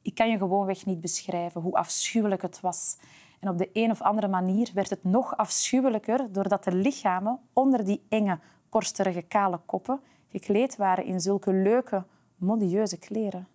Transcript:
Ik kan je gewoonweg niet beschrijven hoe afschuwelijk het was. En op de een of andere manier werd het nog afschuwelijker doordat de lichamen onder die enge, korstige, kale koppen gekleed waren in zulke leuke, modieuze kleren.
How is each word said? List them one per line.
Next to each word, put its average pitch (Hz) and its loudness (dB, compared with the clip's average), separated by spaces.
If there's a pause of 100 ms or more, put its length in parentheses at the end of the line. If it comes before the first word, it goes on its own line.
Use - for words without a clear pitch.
Ik - -8
kan 226 2
je 226 2
gewoonweg 190 -2
niet 180 -4
beschrijven 175 -6
hoe 175 -4
afschuwelijk 196 0
het - -10
was. - -2 (420)
En 196 -4
op 175 -2
de 185 -2
een 226 2
of 214 -2
andere 208 0
manier 190 0
werd 196 -2
het - -6
nog 208 2
afschuwelijker 240 0
doordat 196 0
de 185 0
lichamen 202 0 (120)
onder 254 4
die 202 0
enge, 202 2 (300)
korstige, 190 -2
kale 185 0
koppen 254 -6 (280)
gekleed 214 0
waren 190 2
in 185 -2
zulke 196 0
leuke, 196 2 (320)
modieuze 196 0
kleren. 202 -6